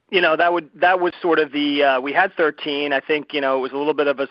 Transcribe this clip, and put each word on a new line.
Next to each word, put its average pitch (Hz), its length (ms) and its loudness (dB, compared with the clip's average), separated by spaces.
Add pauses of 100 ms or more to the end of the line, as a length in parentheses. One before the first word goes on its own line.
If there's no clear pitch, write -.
(100)
you 180 100 0
know, 160 160 2
that 175 160 2
would, 165 220 -4
that 180 240 2
was 180 140 -2 (100)
sort 160 160 2
of 147 140 0
the, 143 320 0
uh, 135 160 2
we 139 120 -6
had 185 220 0
thirteen. 147 580 -2
I 135 60 2
think, 151 340 -4
you 147 80 -4
know, 135 180 0
it - 20 -4
was 127 100 -6
a 131 60 -8
little 147 180 -2
bit 143 140 2
of 131 100 0
a 135 120 -4